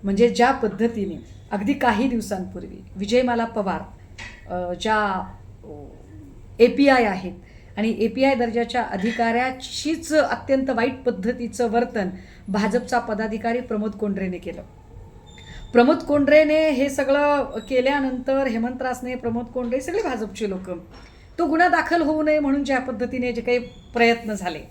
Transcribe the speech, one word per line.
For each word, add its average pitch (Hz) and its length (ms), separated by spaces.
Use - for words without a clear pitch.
म्हणजे 202 260
ज्या 240 220
पद्धतीने 214 640
अगदी 208 220
काही 240 340
दिवसांपूर्वी 196 760
विजयमाला 226 500
पवार, 202 360
अ, 180 200
ज्या, 196 640
अ, 147 200
एपीआय 262 440
आहेत 185 300
आणि 220 220
एपीआय 254 360
दर्जाच्या 240 480
अधिकाऱ्याशीच 240 1300
अत्यंत 269 560
वाईट 254 260
पद्धतीचं 233 680
वर्तन 226 380
भाजपचा 226 520
पदाधिकारी 226 600
प्रमोद 214 320
कोंढरेने 190 460
केलं. - 240
प्रमोद 254 240
कोंढरेने 302 720
हे 277 200
सगळं 277 720
केल्यानंतर 269 880
हेमंत 240 340
रासने, 254 340
प्रमोद 233 300
कोंढरे, 247 360
सगळे 349 220
भाजपचे 220 460
लोक, 185 200
तो 339 80
गुन्हा 320 200
दाखल 330 340
होऊ 311 220
नये 302 160
म्हणून 277 240
ज्या 269 160
पद्धतीने 247 520
जे 226 100
काही 240 180
प्रयत्न 233 400
झाले 180 380